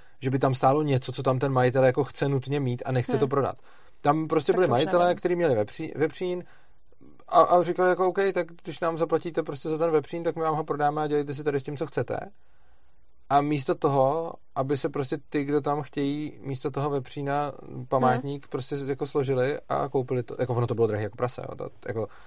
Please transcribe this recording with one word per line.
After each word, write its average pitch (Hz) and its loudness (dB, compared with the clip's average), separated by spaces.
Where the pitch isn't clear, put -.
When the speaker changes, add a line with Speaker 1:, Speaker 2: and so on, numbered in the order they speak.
Speaker 1:
že 131 -4
by 135 0
tam 135 2
stálo 143 4
něco, 135 0
co 135 -8
tam 131 2
ten 139 0
majitel 127 4
jako 131 4
chce - -2
nutně 139 -2
mít 123 -2
a 120 -2
nechce 127 0
Speaker 2:
Hm. - 2
Speaker 1:
to 139 2
prodat. 131 0
Tam 156 2
prostě 156 2
Speaker 2:
Tak 175 0
Speaker 1:
byli 180 4
Speaker 2:
to - 4
už - 2
Speaker 1:
majitelé, 175 4
Speaker 2:
nevím. 175 2
Speaker 1:
kteří 175 0
měli 165 4
vepří-, 107 -2
vepřín 180 -2
a, 165 8
a 175 8
říkali 175 2
jako: 180 4
„OK, 180 -2
tak 175 0
když 156 -10
nám 165 0
zaplatíte 165 0
prostě 156 -8
za 156 -2
ten 165 2
vepřín, 156 0
tak 170 -2
my 160 -2
vám 160 2
ho 156 -2
prodáme 151 0
a 151 0
dělejte 147 -2
si 147 -8
tady 143 0
s - -6
tím, 147 -8
co 156 -4
chcete.“ - -2
A 139 6
místo 147 0
toho, 151 2
aby 135 0
se 156 -2
prostě 143 -4
ty, 147 0
kdo 147 0
tam 147 -2
chtějí 147 -4
místo 139 -6
toho 143 -2
vepřína 143 -4
památník 131 2
Speaker 2:
Hmm. - -20
Speaker 1:
prostě 139 -4
jako 139 -4
složili 135 0
a 139 -2
koupili 127 0
to. - -10
Jako 123 0
ono 120 2
to 117 0
bylo 113 4
drahý 104 0
jako 104 -6
prase, - -4
jo. - -10
To, - -8
jako, 110 -4